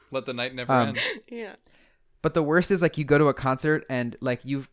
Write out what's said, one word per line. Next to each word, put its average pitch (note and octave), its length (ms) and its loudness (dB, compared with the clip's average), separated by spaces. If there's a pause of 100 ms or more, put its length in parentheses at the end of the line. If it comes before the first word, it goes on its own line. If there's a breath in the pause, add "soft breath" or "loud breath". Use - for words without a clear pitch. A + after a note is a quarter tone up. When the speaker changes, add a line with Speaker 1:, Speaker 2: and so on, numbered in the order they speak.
(120)
Speaker 1:
Let C3 140 -6
the C3 80 -6
night B2 200 -4
never B2+ 200 -4
Speaker 2:
Um, A#2+ 160 4
Speaker 1:
end. A2 100 -6 (140)
Speaker 3:
<laughs> - 160 -16
Yeah. A#3 260 -12 (640 soft breath)
Speaker 2:
But D#3+ 120 -2
the E3 100 2
worst E3 280 2
is, F3+ 100 2
like, E3+ 160 2
you D3+ 80 -2
go D3 120 6
to D3 120 6
a C3 40 2
concert C3+ 560 -2
and, B2 300 -4
like, B2+ 240 -2
you C#3 300 -6